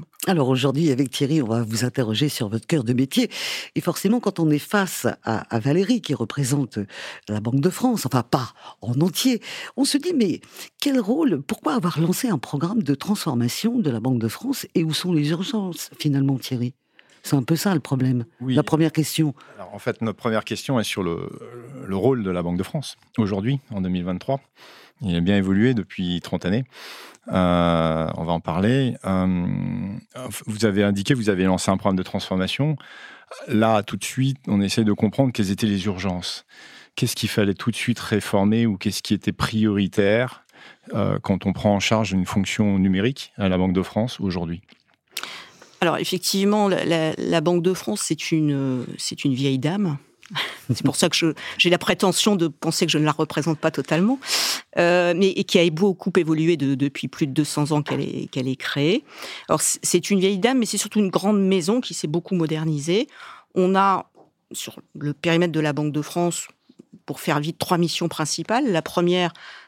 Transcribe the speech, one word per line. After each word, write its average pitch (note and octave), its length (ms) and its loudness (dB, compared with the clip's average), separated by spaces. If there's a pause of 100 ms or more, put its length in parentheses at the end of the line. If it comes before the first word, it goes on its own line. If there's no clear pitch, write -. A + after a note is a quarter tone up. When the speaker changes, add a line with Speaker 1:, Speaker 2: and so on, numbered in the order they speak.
(280)
Speaker 1:
Alors D#3 200 4
aujourd'hui, C3+ 440 2
avec B2+ 180 0
Thierry, D3 320 0
on A2 60 -2
va A2+ 160 2
vous A2 200 -2
interroger B2 440 0
sur A#2+ 200 -4
votre A2 180 -4
cœur D3+ 180 0
de A2+ 80 0
métier. C3+ 360 2 (460)
Et E3 60 0
forcément, G3 400 0
quand G#3 180 -2
on D#3+ 120 4
est D3 100 2
face F#3+ 460 -2 (180)
à, A2 160 0 (140)
à A#2 40 2
Valérie, F3+ 420 2
qui - 140 -4
représente B2+ 640 -2 (500)
la G#2+ 120 -2
Banque A#2+ 200 0
de F3 100 2
France, A3+ 360 0
enfin B2+ 160 2
pas B2+ 320 -2 (280)
en A#2+ 180 -2
entier, G3 420 2 (340)
on C4 80 2
se C#4+ 140 0
dit, F4 160 -2
mais G#3+ 260 0 (400)
quel C4+ 200 2
rôle, A3 420 0
pourquoi - 320 -4
avoir E3 260 0
lancé E3+ 280 0
un F3+ 100 0
programme E3+ 460 -2
de C#3 100 0
transformation F3 880 -2
de D#3 100 0
la A#2 80 -2
Banque A#2+ 220 0
de A2+ 80 0
France B3 360 -6 (120)
et D#3+ 80 2
où D#3 100 -2
sont F3+ 180 -2
les D3 180 2
urgences, F3+ 680 -6
finalement, C#3 400 0
Thierry ? A#2+ 340 -4 (500)
C'est - 120 0
un C#3 80 4
peu D#3 140 0
ça G3 180 0
le D3+ 60 2
problème. B2+ 440 0 (160)
Speaker 2:
Oui. B2+ 140 -2
Speaker 1:
La D3 80 6
première D#3 300 2
question. D3+ 420 0 (220)
Speaker 2:
Alors, F#2 180 -14
en G2+ 60 -12
fait, - 200 -4
notre A2 160 -2
première A2 280 0
question B2 340 -2
est G#2+ 60 0
sur - 180 -4
le, E2+ 260 -4 (560)
le G2 120 -4
rôle A#2+ 260 2
de F#2+ 80 -2
la F2 100 0
Banque F2 160 -2
de F2+ 60 -2
France - 340 -8 (220)
aujourd'hui, G#2+ 400 0 (140)
en G2+ 80 -6
deux F#2 80 -2
mille F2+ 160 -2
vingt-trois. F#2 360 -4 (640)
Il F2+ 140 0
a - 20 2
bien F2+ 180 2
évolué G2 380 4
depuis F2+ 460 -2
trente - 260 -6
années. G#2 160 0 (640)
Euh, E2+ 920 2
on E2 80 -6
va E2 80 -2
en E2+ 60 0
parler. A2+ 560 0 (100)
Euh, F#2 400 0 (1040)
vous G#2+ 200 -2
avez G2+ 180 4
indiqué G2+ 300 2
que B2+ 40 2
vous G#2+ 100 0
avez F#2 180 2
lancé F#2 220 2
un F#2+ 80 2
programme F#2+ 200 0
de F#2 80 -2
transformation. G2 720 -2 (720)
Là, A2 340 2
tout - 140 -8
de F#2+ 80 -8
suite, C3+ 420 0
on G2+ 140 2
essaie G2+ 240 2
de G#2 80 4
comprendre A2+ 400 2
quelles G2+ 180 0
étaient G2+ 160 0
les G2+ 200 0
urgences. F2+ 600 -6 (480)
Qu'est-ce - 220 -2
qu'il G#2+ 120 -2
fallait G2+ 260 2
tout - 180 -2
de - 40 -8
suite - 220 -2
réformer G#2+ 680 2
ou G#2 100 0
qu'est-ce - 260 -4
qui - 120 0
était G2 180 -2
prioritaire, G#2+ 1120 2 (500)
euh, G2+ 260 0
quand F#2+ 240 -2
on G2 80 2
prend G#2 220 2
en G2 60 2
charge A2 320 2
une F#2+ 120 2
fonction G2 540 2
numérique G2 580 2
à G2+ 120 0
la F#2 100 2
Banque F#2 140 2
de F#2 100 2
France A2 380 -4
aujourd'hui ? F2 420 -4 (1200)
Speaker 3:
Alors, E3 160 2
effectivement, G3+ 680 0
la, E3+ 180 0
la, D#3+ 320 0
la E3+ 240 0
Banque F3 200 2
de F3+ 120 2
France, G#3 280 -6
c'est - 300 -4
une, C#3 540 0 (100)
c'est - 300 -6
une C#3 80 2
vieille C3+ 240 0
dame. D#3 400 0 (320)
<laughs> - 440 -6
C'est - 80 -4
pour C#3 140 0
ça F3 140 4
que - 40 -2
je, - 120 0 (320)
j'ai - 100 4
la F3 80 6
prétention F#3+ 580 2
de E3+ 140 2
penser E3 380 0
que D#3 40 -2
je F3 60 2
ne D3+ 80 4
la D3+ 80 4
représente D#3 460 0
pas D#3+ 120 2
totalement, F3 480 0 (600)
euh, F3 360 4
mais, F#3+ 140 4
et F#3+ 160 0
qui - 140 2
a F3 120 6
beaucoup F3+ 460 0
évolué D#3+ 400 4
de, C#3 180 0
depuis C#3 340 -2
plus - 180 -2
de C3+ 60 -6
deux D3 120 2
cents D3 280 -2
ans D3+ 100 2
qu'elle C3+ 180 -4
est, - 300 -6
qu'elle C3 180 -4
est C3 80 -2
créée. E3 480 0 (460)
Alors, D#3 100 2
c-, - 220 0
c'est - 280 0
une G3+ 80 4
vieille F#3+ 200 2
dame, A#3+ 200 2
mais A3+ 80 2
c'est G#3 120 -4
surtout G#3 200 -2
une G3+ 120 2
grande G3 300 2
maison F#3+ 420 2
qui - 100 -10
s'est E3 160 -6
beaucoup E3+ 260 -2
modernisée. D#3+ 720 0 (480)
On F#3 220 4
a, G3 340 2 (420)
sur - 280 -12 (180)
le D3 140 -4
périmètre E3+ 400 2
de D#3 80 0
la D3+ 140 0
Banque D3+ 180 -2
de D3+ 100 -2
France, F3 460 -2 (560)
pour - 160 -8
faire D3 180 0
vite, D3+ 200 -4
trois - 180 0
missions E3+ 320 0
principales. G#3+ 640 -2
La E3 100 2
première, F3 520 0 (340)